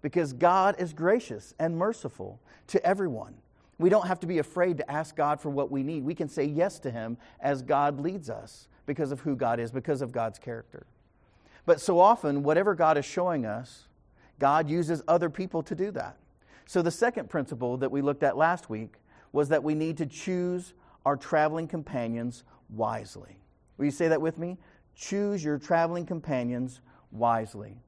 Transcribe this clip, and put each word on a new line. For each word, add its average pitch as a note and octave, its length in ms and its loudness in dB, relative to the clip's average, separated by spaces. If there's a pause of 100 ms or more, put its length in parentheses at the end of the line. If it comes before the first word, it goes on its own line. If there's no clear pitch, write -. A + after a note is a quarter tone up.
because D3+ 320 -2
God F3+ 460 4
is E3+ 140 -4
gracious D#3+ 640 0
and E3 180 0
merciful C#3+ 640 -4 (280)
to - 180 2
everyone. F3+ 500 -2 (420)
We F3 120 6
don't G3 180 4
have F#3 120 -2
to E3+ 80 -8
be F3 100 0
afraid F3 400 0
to D3 140 -6
ask D#3 240 -4
God D3 260 0
for D#3 80 -4
what C#3 220 -2
we C#3 100 -2
need. C#3+ 220 -4
We D3 100 -2
can D3+ 160 -4
say C#3+ 160 -2
yes D#3 340 0
to C3+ 120 -6
him A#2 260 -6 (220)
as C3+ 240 -2
God C#3+ 360 2
leads D#3+ 300 -6
us G#2+ 380 -12 (180)
because C#3+ 260 -4
of C#3 100 -8
who C#3+ 140 -2
God A#2 240 0
is, A#2 120 -6
because C3 320 -4
of A#2+ 80 -8
God's A2+ 260 -4
character. - 480 -14 (800)
But E3 160 6
so F3 180 4
often, E3+ 440 6
whatever F3 300 4
God D#3+ 240 6
is C#3+ 80 -2
showing E3+ 400 0
us, A2 420 -10 (520)
God D3+ 300 4
uses D#3+ 380 0
other E3+ 220 4
people E3+ 340 -6
to - 120 -8
do G3 160 -4
that. - 260 -8 (480)
So - 160 0
the E3 100 2
second A#3 380 -2
principle B2+ 480 -4
that C3 140 -2
we C#3 100 -2
looked C#3 220 0
at C#3 140 2
last E3+ 320 0
week A2 260 -8 (360)
was C#3+ 180 2
that D3+ 140 4
we D3+ 120 0
need D#3 220 -2
to D#3+ 100 -4
choose F3+ 680 -4 (320)
our C#3+ 100 2
traveling D#3 520 0
companions A#2+ 760 -6 (260)
wisely. G#2+ 680 -6 (400)
Will C#3 80 -2
you C#3+ 60 2
say E3 160 0
that D#3+ 140 4
with D#3+ 160 -2
me? F3 200 -8 (380)
Choose G3+ 480 -2
your D3 160 -2
traveling E3+ 460 0
companions B2+ 760 -4 (300)
wisely. A2 680 -2 (100)